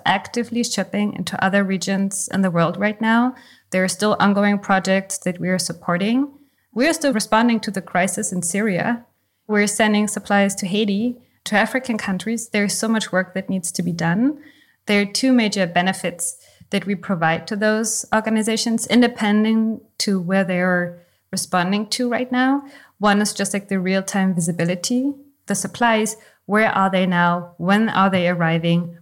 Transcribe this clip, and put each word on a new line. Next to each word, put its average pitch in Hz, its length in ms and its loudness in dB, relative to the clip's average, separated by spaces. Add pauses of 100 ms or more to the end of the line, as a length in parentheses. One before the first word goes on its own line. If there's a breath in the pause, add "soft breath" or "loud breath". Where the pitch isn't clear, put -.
actively 233 580 -2
shipping 208 500 -2
into - 300 -6
other 196 200 2
regions 196 720 -2
in 196 80 2
the 190 100 2
world 170 260 2
right 208 220 -2
now. 233 360 2 (360 loud breath)
There 185 140 2
are 185 40 0
still 208 300 0
ongoing 202 400 2
projects 190 600 0
that 180 200 -4
we 170 100 -4
are 185 100 2
supporting. 196 720 -2 (440 soft breath)
We 247 140 2
are 330 60 2
still 302 200 0
responding 226 480 2
to 208 100 -6
the 196 100 -4
crisis 190 520 -2
in 180 80 -4
Syria. 208 640 -2 (420)
We're 208 200 2
sending 214 400 2
supplies 202 480 0
to 196 120 -6
Haiti, 208 500 0 (260 soft breath)
to - 120 -2
African 226 420 0
countries. 214 520 -4
There 208 140 0
is 202 140 -2
so 226 100 -2
much 220 240 0
work 180 220 0
that 190 160 -6
needs 190 240 -4
to 175 100 -4
be 175 80 -2
done. 180 480 0 (480 loud breath)
There 202 140 2
are 202 40 2
two 254 280 0
major 202 340 2
benefits 180 720 -2 (340 soft breath)
that 196 160 -2
we 202 80 -2
provide 165 520 -2
to 220 80 -6
those 214 560 0
organizations, 220 760 0
independent 220 960 2 (160)
to 196 200 0
where 190 260 0
they 180 140 0
are 180 460 0 (260 loud breath)
responding 190 580 -2
to 247 200 -2
right 247 220 -4
now. 262 320 2 (340 loud breath)
One 202 240 4
is 208 120 -2
just, 202 200 -4
like, 196 140 -4
the 196 120 -2
real-time 190 540 0
visibility, 175 800 -2 (320)
the 202 80 -4
supplies, 220 640 0 (300 soft breath)
where 214 240 2
are 190 180 2
they 185 160 2
now? 175 520 0
When 202 320 2
are 196 200 2
they 180 180 0
arriving? 170 760 0